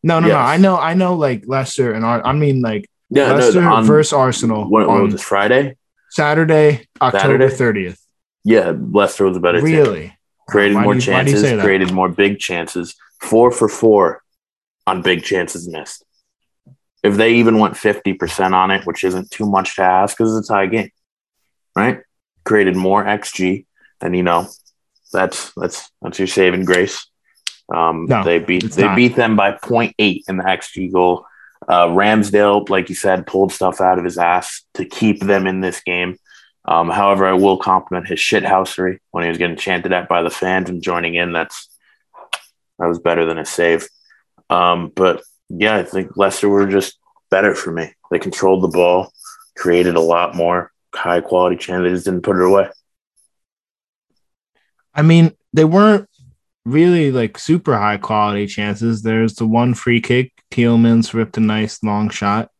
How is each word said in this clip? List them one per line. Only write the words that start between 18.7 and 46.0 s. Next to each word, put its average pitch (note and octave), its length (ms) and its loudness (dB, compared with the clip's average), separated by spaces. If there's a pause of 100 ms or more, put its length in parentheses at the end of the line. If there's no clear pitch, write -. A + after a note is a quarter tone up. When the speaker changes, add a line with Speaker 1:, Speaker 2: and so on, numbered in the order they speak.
Speaker 2:
which E2 200 -8
isn't F#2 260 -4
too G#2+ 180 -6
much F#2+ 280 -2
to F#2+ 60 0
ask F#2 340 2
'cause A2 200 0
it's G#2 120 -8
a A2+ 40 -2
tie G2 140 0
game, F#2+ 220 -4 (840)
right? A#2+ 260 -2 (420)
Created G2 320 2
more F#2+ 320 0
X G2+ 240 -6
G, F#2 360 -4 (340)
and, F2 140 -4
you F2+ 80 -2
know, F2 240 0 (680)
that's, F#2 420 -4
that's, - 360 -10 (100)
that's - 160 -12
your F#2+ 100 -4
saving F#2 380 0
grace. F2+ 400 -2 (680)
Um, E2 380 -2
Speaker 1:
No, A2+ 140 0
Speaker 2:
they E2+ 160 2
beat, F2+ 240 -2
Speaker 1:
it's A2 120 -8
Speaker 2:
they G2 120 2
Speaker 1:
not. G2 80 0
Speaker 2:
beat A#2+ 200 2
them A2+ 200 0
by G2+ 160 2
point A#2 480 -4
eight G2 280 -2
in F#2+ 100 -6
the F#2 120 -2
X - 220 -6
G F#2 160 -8
goal. F2+ 380 0 (440)
Uh, F2 200 4
Ramsdale, G2+ 800 2
like F#2+ 220 -2
you F#2 60 -10
said, F#2 320 -2
pulled F#2+ 240 0
stuff F2+ 280 -4
out F#2 200 2
of F2 40 -8
his F2 140 -6
ass F2 460 -2 (100)
to F#2 120 -8
keep G#2 340 -2
them G2 260 0
in F#2 160 -4
this F#2 200 -6
game. F2+ 360 -6 (480)
Um, E2+ 240 0
however, G2 380 2
I F#2+ 60 2
will F#2+ 260 2
compliment F#2 480 -2
his F2 100 -6
shithousery F#2 800 -2 (140)
when E2+ 120 -6
he E2+ 60 -2
was E2 80 -6
getting E2+ 200 -4
chanted F2+ 360 -4
at F2 160 -4
by F2 140 0
the E2+ 80 -4
fans F#2 360 -2
and F2+ 140 -8
joining E2+ 320 -4
in. F2 200 -4
That's, - 360 -8 (1120)
that F2 80 -4
was E2+ 120 -2
better E2+ 280 0
than D#2+ 100 -4
a D#2 80 -10
save. E2+ 420 -2 (640)
Um, F2 460 0
but F#2 260 2 (280)
yeah, G#2 260 -2
I F#2 80 -2
think - 340 -8